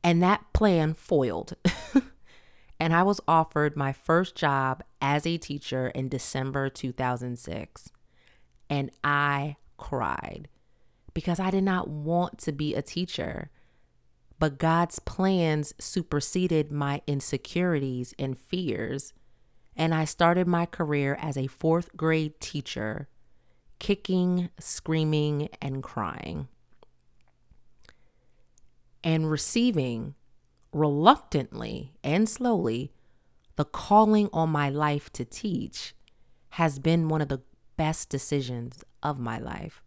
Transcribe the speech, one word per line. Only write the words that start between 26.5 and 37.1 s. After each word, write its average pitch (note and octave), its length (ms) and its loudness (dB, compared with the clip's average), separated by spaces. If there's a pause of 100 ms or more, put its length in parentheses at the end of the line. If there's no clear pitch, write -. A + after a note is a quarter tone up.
And D#3+ 260 2
receiving, D3 840 0 (560)
reluctantly C#3+ 1300 -2
and F#3+ 260 0
slowly, C#3+ 640 -4 (640)
the D3 100 -2
calling G#3+ 640 4
on D#3+ 180 0
my D3 200 2
life D3 420 0
to A#2+ 140 -6
teach - 720 -6 (560)
has D3+ 280 0
been D#3+ 300 4
one D#3 120 2